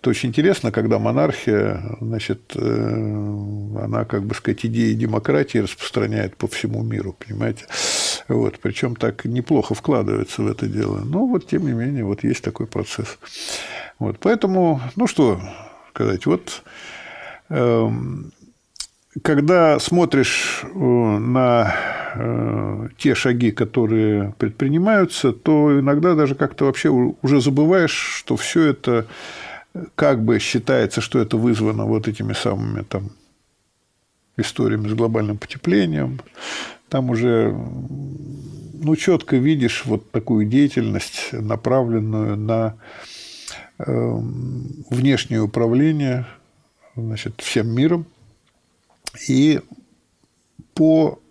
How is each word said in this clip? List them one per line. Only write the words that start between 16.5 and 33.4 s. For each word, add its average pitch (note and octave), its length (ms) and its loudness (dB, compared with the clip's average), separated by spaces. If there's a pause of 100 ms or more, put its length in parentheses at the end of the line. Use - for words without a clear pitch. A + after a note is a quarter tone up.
эм, A#2+ 840 0 (920)
когда D#3 560 6
смотришь, E3+ 840 2
э, - 140 -10
на, A#2+ 960 4 (400)
э, A2 760 -4 (100)
те C3+ 160 2
шаги, A#2+ 360 2
которые G#2+ 880 2
предпринимаются, D#3+ 920 2
то D3 480 4
иногда D3 340 4
даже C#3+ 200 2
как-то C#3 320 0
вообще C#3 240 2
у-, B2 320 2
уже C#3 180 4
забываешь, D3+ 520 4 (260)
что - 180 -4
все - 300 2
это A#2+ 400 0 (880)
как C#3 280 2
бы A2 160 4
считается, A#2 600 0
что - 180 -2
это A2+ 200 0
вызвано A2 480 0
вот A2 220 0
этими G#2+ 260 -4
самыми G#2 480 -2
там G2+ 280 -8 (1300)